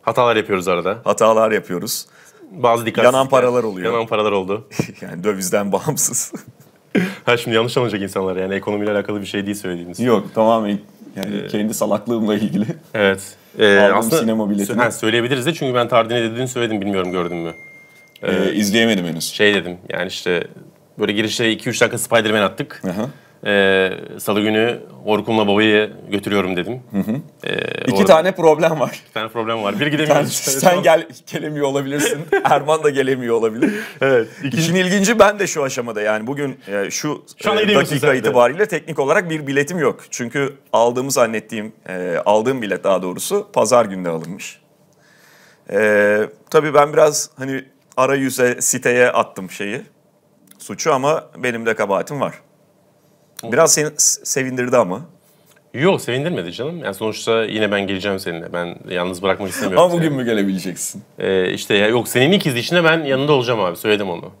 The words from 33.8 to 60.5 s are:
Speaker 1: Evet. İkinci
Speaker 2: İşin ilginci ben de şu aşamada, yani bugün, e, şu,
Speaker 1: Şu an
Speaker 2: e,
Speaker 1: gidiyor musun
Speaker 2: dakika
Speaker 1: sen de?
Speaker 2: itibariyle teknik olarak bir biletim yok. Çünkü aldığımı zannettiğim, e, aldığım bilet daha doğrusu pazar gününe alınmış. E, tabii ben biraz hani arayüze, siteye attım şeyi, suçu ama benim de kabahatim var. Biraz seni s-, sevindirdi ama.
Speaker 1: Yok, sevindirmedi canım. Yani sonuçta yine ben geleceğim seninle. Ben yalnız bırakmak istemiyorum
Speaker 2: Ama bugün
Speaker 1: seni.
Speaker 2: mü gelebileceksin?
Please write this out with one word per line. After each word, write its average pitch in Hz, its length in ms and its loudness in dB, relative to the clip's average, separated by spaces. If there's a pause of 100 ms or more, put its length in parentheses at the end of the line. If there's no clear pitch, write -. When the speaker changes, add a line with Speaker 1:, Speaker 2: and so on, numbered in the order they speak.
Speaker 1:
Evet. 127 280 2 (100)
İkinci 139 200 -4
Speaker 2:
İşin 165 160 0
ilginci 196 440 2
ben 208 200 6
de 196 80 0
şu 156 160 -4
aşamada, 120 400 -4
yani 107 240 0
bugün, 135 420 -6
e, 98 220 -4
şu, - 340 -6 (180)
Speaker 1:
Şu 208 100 0
an 208 60 0
Speaker 2:
e, - 40 0
Speaker 1:
gidiyor 196 180 4
musun 175 100 0
Speaker 2:
dakika 143 160 0
Speaker 1:
sen 139 100 6
de? - 20 0
Speaker 2:
itibariyle 120 500 4
teknik 156 300 -6
olarak 160 320 0
bir 151 160 -6
biletim 143 320 -2
yok. 127 320 -2
Çünkü 131 420 -4 (200)
aldığımı 123 380 2
zannettiğim, 110 600 -2 (160)
e, 90 280 -4 (100)
aldığım 113 360 2
bilet 95 220 -4
daha 95 180 2
doğrusu 180 500 -4
pazar 120 320 4
gününe 92 240 -6
alınmış. 82 520 -8 (1120)
E, 104 460 4 (320)
tabii 151 240 2
ben 147 180 6
biraz 151 440 2
hani 135 280 -6 (320)
arayüze, 127 640 0
siteye 123 500 2
attım 98 400 -2
şeyi, 120 320 -8 (760)
suçu 123 360 -4
ama 139 300 0 (140)
benim 117 280 -4
de 110 80 0
kabahatim 101 460 -2
var. 87 140 -4 (1120)
Biraz 156 300 4
seni 151 220 0
s-, - 280 0
sevindirdi 127 520 -2
ama. 101 240 2 (760)
Speaker 1:
Yok, 139 260 2
sevindirmedi 120 520 -4
canım. 156 320 -8
Yani 101 100 -4
sonuçta 113 500 -2
yine 104 280 0
ben 98 140 0
geleceğim 95 320 -2
seninle. 85 340 -8
Ben 87 240 -6 (120)
yalnız 90 340 -4
bırakmak 95 280 0
istemiyorum 98 340 2
Speaker 2:
Ama 180 80 2
bugün 165 160 0
Speaker 1:
seni. 143 80 -2
Speaker 2:
mü 127 80 -4
gelebileceksin? 98 800 -2 (160)